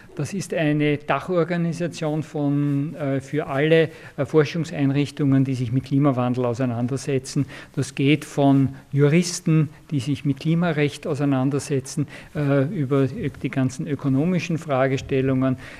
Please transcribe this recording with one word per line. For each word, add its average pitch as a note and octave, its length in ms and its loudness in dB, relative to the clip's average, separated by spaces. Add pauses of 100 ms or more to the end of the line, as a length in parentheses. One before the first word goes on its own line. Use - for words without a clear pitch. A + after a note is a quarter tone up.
(160)
Das C#3+ 160 -6
ist - 220 -6
eine D3+ 420 2
Dachorganisation E3 1300 -2
von, C#3+ 720 -2
äh, C#3 260 -2
für D3 280 -4
alle, D#3 420 4 (260)
äh, C#3 80 -2
Forschungseinrichtungen, C#3+ 1200 2
die C3+ 80 -2
sich B2 200 -4
mit C3 120 0
Klimawandel B2+ 600 2
auseinandersetzen. B2+ 1000 -2 (320)
Das - 180 -4
geht C#3 300 2
von C#3 460 4 (220)
Juristen, D#3 760 4 (220)
die C#3+ 100 -2
sich C3+ 240 -4
mit C3+ 160 0
Klimarecht D#3+ 640 0
auseinandersetzen, C#3 1040 0 (260)
äh, C#3+ 300 2
über C#3 440 0
die D3 420 -6
ganzen C3 360 -2
ökonomischen D3+ 680 0
Fragestellungen, C3 1040 0 (220)